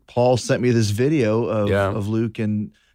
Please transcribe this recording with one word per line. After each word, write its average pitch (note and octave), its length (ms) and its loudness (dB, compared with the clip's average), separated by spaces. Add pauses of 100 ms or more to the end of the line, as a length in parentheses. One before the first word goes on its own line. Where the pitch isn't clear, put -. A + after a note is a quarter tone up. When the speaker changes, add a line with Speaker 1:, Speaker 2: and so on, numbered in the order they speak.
Speaker 1:
Paul B2 280 2
sent B2 260 -2
me B2 100 2
this A2+ 180 2
video A#2 560 0
of, G#2 240 -2
Speaker 2:
Yeah. G2 220 2
Speaker 1:
of G#2 180 -6
Luke A2 300 -2
and, G#2+ 320 -4
I - 40 -20 (200)